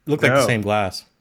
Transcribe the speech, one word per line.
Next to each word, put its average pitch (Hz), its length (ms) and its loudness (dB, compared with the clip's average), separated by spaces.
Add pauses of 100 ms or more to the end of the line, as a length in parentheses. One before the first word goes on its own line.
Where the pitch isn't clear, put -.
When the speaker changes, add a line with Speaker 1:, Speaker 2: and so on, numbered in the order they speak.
Speaker 1:
Looked 143 160 -2
like 139 100 4
the 139 100 4
Speaker 2:
no. 117 40 2
Speaker 1:
same 110 160 0
glass. 101 420 -2 (160)